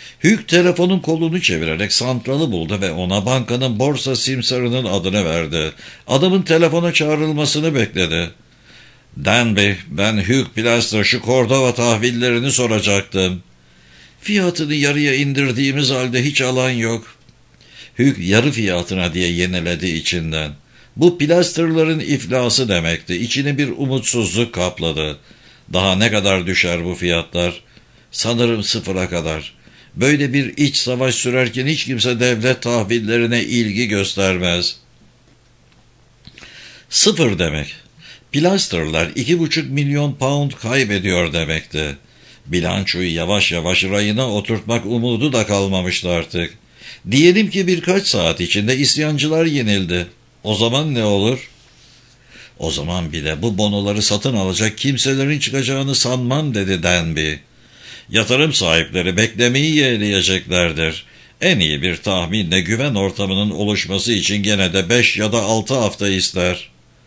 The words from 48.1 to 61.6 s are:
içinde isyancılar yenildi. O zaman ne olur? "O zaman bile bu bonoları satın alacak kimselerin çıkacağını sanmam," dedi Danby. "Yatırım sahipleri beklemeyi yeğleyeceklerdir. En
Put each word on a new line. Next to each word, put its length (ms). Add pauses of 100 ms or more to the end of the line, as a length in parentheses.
içinde 360
isyancılar 680
yenildi. 640 (380)
O 100
zaman 400
ne 100
olur? 460 (1080)
"O 120
zaman 420
bile 300
bu 160
bonoları 440
satın 340
alacak 420
kimselerin 600
çıkacağını 560
sanmam," 600
dedi 280
Danby. 500 (800)
"Yatırım 420
sahipleri 640
beklemeyi 600
yeğleyeceklerdir. 1300 (360)
En 200